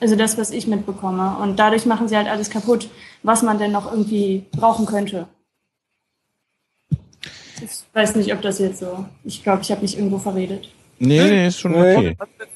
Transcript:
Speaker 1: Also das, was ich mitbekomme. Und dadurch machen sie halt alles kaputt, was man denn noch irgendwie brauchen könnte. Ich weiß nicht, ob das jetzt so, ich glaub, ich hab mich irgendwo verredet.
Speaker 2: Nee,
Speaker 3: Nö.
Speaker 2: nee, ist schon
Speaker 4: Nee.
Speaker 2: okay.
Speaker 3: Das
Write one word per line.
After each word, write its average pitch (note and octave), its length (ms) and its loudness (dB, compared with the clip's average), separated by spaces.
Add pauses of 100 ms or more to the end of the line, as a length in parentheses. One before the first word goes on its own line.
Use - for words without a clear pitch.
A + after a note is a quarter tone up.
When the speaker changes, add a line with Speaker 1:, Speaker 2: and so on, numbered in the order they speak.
Speaker 1:
Also A3 160 4
das, A3 220 0
was G#3+ 120 -4
ich - 160 -6
mitbekomme. G3 720 -2
Und G3+ 180 -2
dadurch A3 280 4
machen A3+ 220 0
sie G#3+ 80 0
halt G#3 100 2
alles G#3 240 -4
kaputt, A3+ 380 -2 (340)
was A3+ 200 2
man A3 160 2
denn G#3 120 0
noch G3+ 220 -4
irgendwie G3+ 600 0
brauchen A3 340 2
könnte. G3+ 420 -4 (2250)
Ich - 80 -14 (220)
weiß A3 240 2
nicht, G3+ 160 0
ob G3 100 -4
das G3 160 -2
jetzt F#3+ 220 -2
so, F#3 240 -10 (200)
ich - 180 -14
glaub, G3 180 0
ich G3 100 -6
hab G3+ 120 -4
mich G3 160 -4
irgendwo G3 200 -2
verredet. F#3+ 520 -6 (280)
Speaker 2:
Nee, C#3+ 220 4
Speaker 3:
Nö. G3 100 6
Speaker 2:
nee, F#3+ 160 4
ist F3+ 140 -2
schon F3 120 0
Speaker 4:
Nee. F3+ 240 6
Speaker 2:
okay. F2+ 200 2 (220)
Speaker 3:
Das - 180 -18